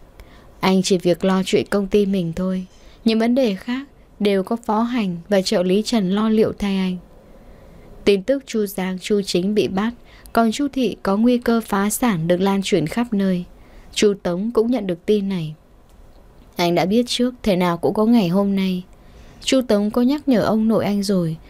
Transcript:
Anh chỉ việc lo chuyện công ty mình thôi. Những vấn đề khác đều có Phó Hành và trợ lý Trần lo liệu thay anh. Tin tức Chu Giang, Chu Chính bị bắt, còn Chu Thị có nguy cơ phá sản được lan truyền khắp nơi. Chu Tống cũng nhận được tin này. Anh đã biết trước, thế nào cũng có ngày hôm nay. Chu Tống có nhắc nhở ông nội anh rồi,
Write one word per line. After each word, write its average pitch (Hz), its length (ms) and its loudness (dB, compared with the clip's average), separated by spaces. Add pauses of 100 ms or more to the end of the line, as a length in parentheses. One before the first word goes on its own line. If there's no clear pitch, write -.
(600)
Anh 190 220 2
chỉ 185 160 2
việc - 280 0
lo 190 200 2
chuyện 139 240 0
công 202 180 -2
ty 208 180 2
mình 185 300 -2
thôi. 185 300 -4 (400)
Những 220 140 2
vấn 233 160 2
đề 240 200 2
khác 254 320 -8 (320)
đều 202 240 2
có 233 120 -4
Phó 220 260 -2
Hành 226 360 -2 (120)
và 202 120 4
trợ 185 220 0
lý 185 220 2
Trần 208 240 0
lo 214 200 0
liệu 214 300 2
thay 196 180 -2
anh. 185 200 -2 (1080)
Tin 202 180 2
tức 269 240 -2
Chu 214 180 -2
Giang, 185 340 -6
Chu 208 220 0
Chính 190 340 -2
bị 180 120 2
bắt, 202 260 -2 (400)
còn 233 180 2
Chu 285 220 -4
Thị 247 300 -2
có 196 140 0
nguy 240 200 2
cơ 233 280 0
phá 202 240 -2
sản 190 380 -2
được 175 140 2
lan 196 220 0
truyền 160 240 0
khắp 233 260 -4
nơi. 190 300 0 (500)
Chu 202 200 2 (100)
Tống 190 280 -4
cũng 233 200 0
nhận 208 160 -2
được 170 180 -6
tin 202 240 0
này. 160 260 -6 (1000)
Anh 175 200 0
đã 160 100 2
biết 226 220 2
trước, 247 260 -2 (100)
thế 196 120 2
nào 175 220 2
cũng 165 160 0
có 214 120 2
ngày 226 220 4
hôm 196 280 0
nay. 185 280 -2 (600)
Chu 262 240 2
Tống 208 240 2
có 240 100 0
nhắc 285 260 0
nhở 240 140 4
ông 220 260 2
nội 190 180 2
anh 202 180 -2
rồi, 175 340 0 (120)